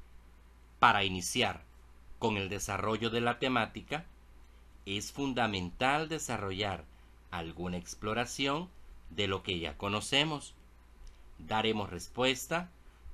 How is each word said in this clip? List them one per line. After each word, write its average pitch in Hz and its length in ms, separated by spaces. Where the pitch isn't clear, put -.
Para 107 260
iniciar 95 580
con 107 200
el 98 100
desarrollo 104 640
de 117 100
la 120 180
temática, 127 680
es 101 260
fundamental 123 960
desarrollar 101 800
alguna 85 460
exploración 123 960
de 98 180
lo 95 140
que 92 160
ya 80 180
conocemos. 135 800
Daremos 107 520
respuesta 131 800